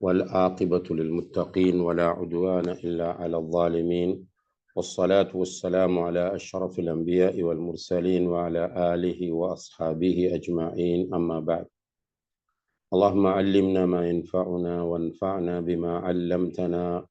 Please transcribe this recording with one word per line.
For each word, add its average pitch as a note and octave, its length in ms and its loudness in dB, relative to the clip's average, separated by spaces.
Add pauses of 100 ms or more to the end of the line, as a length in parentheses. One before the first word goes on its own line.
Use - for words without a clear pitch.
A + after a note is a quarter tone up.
والعاقبة F#2 880 2
للمتقين، E2+ 880 0
ولا E2+ 260 2
عدوان F2 640 0
إلا E2+ 440 -4
على E2+ 240 -4
الظالمين، E2+ 920 0 (500)
والصلاة F#2+ 580 2
والسلام F#2 640 0
على F2 360 0
أشرف F#2 440 -6
الأنبياء F2 640 2
والمرسلين، F2 840 0
وعلى F2 680 0
آله F2 380 -2
وأصحابه E2+ 1040 0
أجمعين، F2 800 -2
أما E2 260 0
بعد. E2+ 260 -2 (1300)
اللهم G2 320 4
علمنا F#2+ 600 4
ما F2 220 0
ينفعنا، F2 760 -2
وانفعنا F2 760 -2
بما E2+ 380 -2
علمتنا، F2+ 1120 -2